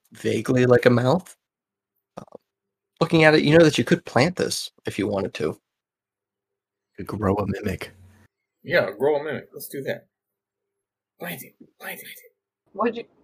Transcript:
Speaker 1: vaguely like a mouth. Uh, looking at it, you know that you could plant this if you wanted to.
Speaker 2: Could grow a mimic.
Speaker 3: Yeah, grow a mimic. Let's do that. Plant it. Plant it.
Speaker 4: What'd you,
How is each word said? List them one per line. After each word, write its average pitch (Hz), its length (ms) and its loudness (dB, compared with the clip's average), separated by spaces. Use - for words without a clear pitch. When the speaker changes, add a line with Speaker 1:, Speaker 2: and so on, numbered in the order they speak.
Speaker 1:
vaguely 113 540 0
like 123 200 6
a 123 40 8
mouth. 127 440 0
Uh, - 60 -18
looking 160 240 2
at 156 100 8
it, 156 80 4
you 147 160 6
know 170 60 10
that 151 140 2
you 127 40 2
could - 220 0
plant 156 320 0
this - 340 -6
if 107 100 -10
you 104 120 -2
wanted 98 260 -4
to. - 240 -6
Speaker 2:
Could 92 120 -14
grow 98 260 0
a 101 140 -2
mimic. 98 420 -8
Speaker 3:
Yeah, 131 340 -2
grow 143 200 0
a 143 80 -6
mimic. 135 280 -10
Let's - 140 -16
do 139 160 -12
that. - 240 -8
Plant 175 240 -12
it. - 120 -20
Plant - 200 -12
it. - 60 -18
Speaker 4:
What'd 226 220 -2
you, 233 80 -12